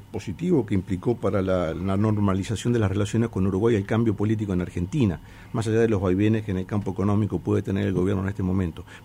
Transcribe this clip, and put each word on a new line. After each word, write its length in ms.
positivo 560
que 80
implicó 420
para 240
la, 320
la 240
normalización 800
de 40
las 120
relaciones 400
con 160
Uruguay, 280
el 120
cambio 280
político 380
en 80
Argentina, 600
más 120
allá 140
de 80
los 140
vaivenes 420
que 60
en 80
el 80
campo 240
económico 480
puede 240
tener 240
el 80
gobierno 300
en 40
este 140
momento, 420